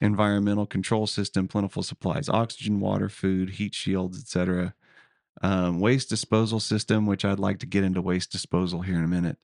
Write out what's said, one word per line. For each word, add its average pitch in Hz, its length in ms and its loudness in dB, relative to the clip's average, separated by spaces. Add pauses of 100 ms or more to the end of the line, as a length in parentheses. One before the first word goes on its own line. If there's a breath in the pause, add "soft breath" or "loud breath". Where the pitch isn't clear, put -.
environmental 101 640 4
control 107 440 0
system, 98 400 -2
plentiful 101 340 -2
supplies, - 460 -4
oxygen, 107 500 0
water, 101 300 0
food, 95 420 -2
heat 98 240 -6
shields, 92 460 -2
et - 80 -18
cetera. 90 460 -2 (680 soft breath)
Um, 90 400 2
waste 123 300 2
disposal 110 500 2
system, 107 460 0
which 98 180 0
I'd 98 160 0
like 98 200 0
to - 60 -8
get 98 180 0
into 92 180 0
waste 92 280 -2
disposal 90 520 -2
here 90 160 -2
in 82 60 0
a 82 40 0
minute. 87 360 0